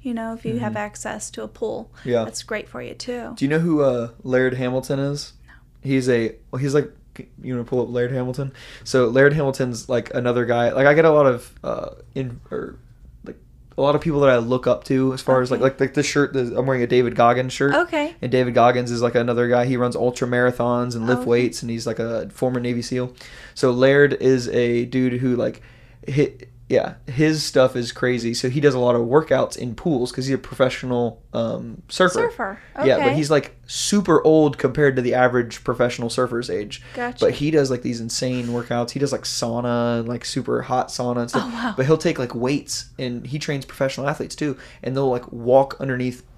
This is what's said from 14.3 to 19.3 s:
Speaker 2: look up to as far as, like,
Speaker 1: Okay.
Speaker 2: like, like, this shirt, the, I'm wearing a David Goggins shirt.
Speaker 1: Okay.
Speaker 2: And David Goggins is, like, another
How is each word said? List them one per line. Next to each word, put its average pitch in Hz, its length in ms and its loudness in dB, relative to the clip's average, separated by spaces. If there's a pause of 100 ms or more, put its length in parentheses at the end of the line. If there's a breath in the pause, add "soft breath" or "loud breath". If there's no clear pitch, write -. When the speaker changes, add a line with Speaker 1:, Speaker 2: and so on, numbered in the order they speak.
Speaker 2:
look 120 300 0
up 123 180 0
to 131 300 0
as 131 80 -10
far 127 180 4
as, 127 100 -2
like, 120 100 0
Speaker 1:
Okay. 131 100 4
Speaker 2:
like, 135 100 -8
like, 135 140 0
this 147 100 2
shirt, 143 300 0
the, 120 200 -2
I'm 123 120 0
wearing 127 160 0
a 120 40 0
David 120 300 2
Goggins 123 380 4
shirt. 143 200 2
Speaker 1:
Okay. 320 460 -2
Speaker 2:
And 123 100 -4
David 127 220 2
Goggins 120 380 4
is, 120 100 -2
like, 117 140 0
another 120 340 2